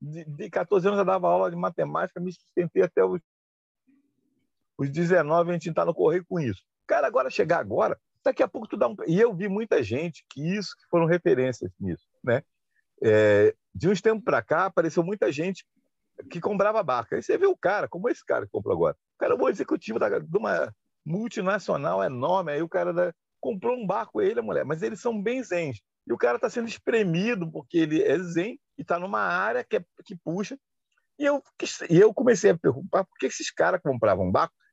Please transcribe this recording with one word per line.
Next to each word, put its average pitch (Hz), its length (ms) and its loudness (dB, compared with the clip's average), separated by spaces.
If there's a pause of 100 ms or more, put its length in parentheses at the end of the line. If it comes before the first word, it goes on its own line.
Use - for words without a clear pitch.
de, 151 240 -12
de 156 260 -12
quatorze 180 360 0
anos 202 120 2
eu 196 60 4
dava 180 240 0
aula 180 220 2
de 170 60 -8
matemática, 170 640 -4
me 180 120 -6
sustentei - 500 -2
até 185 220 2
os, 185 160 -2 (1600)
os 139 120 -2
dezenove, 170 600 2
a - 40 0
gente 165 180 -6
tá 170 120 0
no 170 100 0
correio 175 340 2
com 185 100 -4
isso." 120 240 -2 (240)
Cara, - 200 0
agora 254 240 0
chegar 170 280 0
agora, 143 400 -2 (260)
daqui - 180 2
a 247 60 2
pouco 220 200 -10
tu - 80 -8
dá 214 120 2
um. 214 80 -4 (100)
E 165 120 2
eu 226 160 4
vi 190 140 -4
muita 196 340 0
gente 135 480 -4
que 165 260 -4
isso, 202 200 -8
que - 140 -20
foram 170 160 4
referências 131 760 0
nisso, 92 260 -6 (160)
né? 123 200 0 (600)
É, 107 520 6 (200)
de 117 140 0
uns 202 120 2
tempos 220 240 0
pra 135 180 2
cá, 170 240 0
apareceu 170 360 0
muita 196 300 0
gente 170 320 -6 (640)
que 170 100 -10
comprava 208 420 0
barco. 127 320 -2
Aí - 80 -2
você - 160 0
vê 370 80 4
o 381 100 4
cara, 180 320 0
como 185 200 -4
esse - 160 -4
cara - 200 -2
que - 80 -18
comprou 104 220 -2
agora. 80 220 0 (200)
O - 20 -20
cara - 160 2
é - 20 -2
um 254 120 2
executivo 220 500 -4
da, - 200 0
de 160 200 -4
uma 113 340 0 (320)
multinacional 190 1000 -2
enorme, 160 480 -2
aí 147 100 -2
o 165 60 -4
cara 175 240 -2
da, 175 200 0 (280)
comprou 240 360 -4
um 233 100 -8
barco, 208 360 -4
ele, 214 160 0
a 233 40 -4
mulher, 175 220 -2
mas 160 180 -4
eles 220 180 -6
são 226 200 -4
bem 240 220 -4
zens. 165 380 -4 (260)
E - 60 -4
o - 60 -4
cara 240 200 0
tá 226 120 -2
sendo 233 180 -6
espremido 196 840 0
porque 160 280 -4
ele 156 240 2
é 139 160 2
zen 180 400 -4 (180)
e 180 80 -10
tá 175 140 -2
numa 196 220 -4
área 202 440 -2
que - 120 -4
é, 185 80 0 (200)
que 190 120 -14
puxa. 190 420 -6 (600)
E 294 60 -4
eu, 285 180 0 (460)
e 165 100 6
eu 214 140 8
comecei 220 380 2
a 170 80 2
perguntar 170 460 -2
por - 120 -18
que 262 100 -4
esses - 240 -6
caras 180 300 0
compravam 107 500 2
barco 143 240 0 (180)